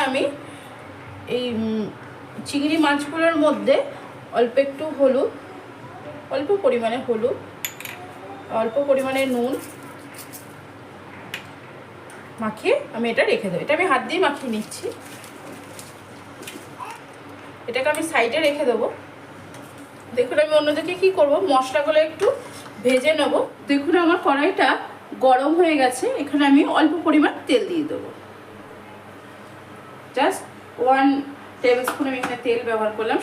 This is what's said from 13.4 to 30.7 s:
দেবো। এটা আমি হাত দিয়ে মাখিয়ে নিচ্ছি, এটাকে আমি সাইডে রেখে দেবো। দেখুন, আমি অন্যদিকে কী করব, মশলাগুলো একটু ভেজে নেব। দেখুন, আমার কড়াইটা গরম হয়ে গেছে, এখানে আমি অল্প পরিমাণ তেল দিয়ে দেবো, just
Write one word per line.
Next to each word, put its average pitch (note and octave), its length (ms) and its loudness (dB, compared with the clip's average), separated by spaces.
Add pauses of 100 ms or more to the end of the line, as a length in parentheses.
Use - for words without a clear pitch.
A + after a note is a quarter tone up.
দেবো। E3+ 140 -2
এটা D4 140 2
আমি F#4 140 2
হাত A3+ 160 4
দিয়ে E4 180 0
মাখিয়ে C#4 280 -2
নিচ্ছি, G#3+ 320 -6 (2750)
এটাকে B3+ 260 -2
আমি D#4+ 80 -4 (100)
সাইডে A#3+ 260 2 (100)
রেখে D4 220 0
দেবো। A3+ 180 0 (1300)
দেখুন, B3 280 0
আমি D#4 160 0
অন্যদিকে D#4 420 0
কী F#4+ 60 6 (100)
করব, C#4+ 140 6 (200)
মশলাগুলো D4 460 4 (100)
একটু F#4+ 180 0 (580)
ভেজে C4 360 4
নেব। C4+ 140 2 (360)
দেখুন, C#4+ 240 4 (100)
আমার E4 220 6
কড়াইটা D4 420 4 (580)
গরম C4+ 340 6
হয়ে D#4+ 220 6
গেছে, B3+ 220 2 (180)
এখানে C#4+ 280 0
আমি C#4+ 120 10 (160)
অল্প D#4 140 6 (140)
পরিমাণ D#4 260 6 (160)
তেল A#3+ 220 4
দিয়ে D#3+ 200 0
দেবো, - 180 -8 (2000)
just D#4+ 260 2 (400)